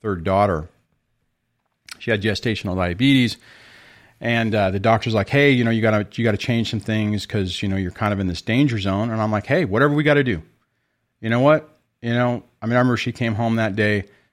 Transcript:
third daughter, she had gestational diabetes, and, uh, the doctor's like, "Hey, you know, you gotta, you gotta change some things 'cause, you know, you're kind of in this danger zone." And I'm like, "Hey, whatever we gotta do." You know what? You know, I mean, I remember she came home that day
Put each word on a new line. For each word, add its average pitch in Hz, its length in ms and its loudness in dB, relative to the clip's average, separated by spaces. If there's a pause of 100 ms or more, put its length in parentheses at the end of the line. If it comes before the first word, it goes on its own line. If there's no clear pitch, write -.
third 95 220 -4
daughter, 95 460 0 (1300)
she - 100 -8
had 104 140 0
gestational 104 520 -2
diabetes, 113 600 2 (840)
and, 113 360 0
uh, 98 160 2
the 98 80 -2
doctor's 113 340 2
like, 101 160 0
"Hey, 143 220 4
you 123 120 2
know, 113 80 2
you 113 100 0
gotta, 107 340 2
you 117 80 -2
gotta 107 140 2
change 117 340 -2
some 110 80 -4
things 104 460 -2
'cause, 95 360 -4
you 101 80 -2
know, 95 80 -2
you're 90 140 -4
kind 104 200 -2
of 101 80 -2
in 98 80 -2
this 87 140 -6
danger 117 380 0
zone." 98 320 -2
And 110 100 -2
I'm 107 100 0
like, 104 140 -2
"Hey, 156 200 0
whatever 127 280 2
we 147 100 0
gotta 147 200 2
do." 98 180 -2 (800)
You 110 80 -4
know 120 120 2
what? 151 280 2 (320)
You 117 120 -4
know, 120 300 0 (180)
I 110 40 -8
mean, 120 100 0
I 123 40 4
remember 123 180 2
she - 140 -4
came 113 240 -2
home 113 220 0
that 110 180 -2
day 104 300 0 (280)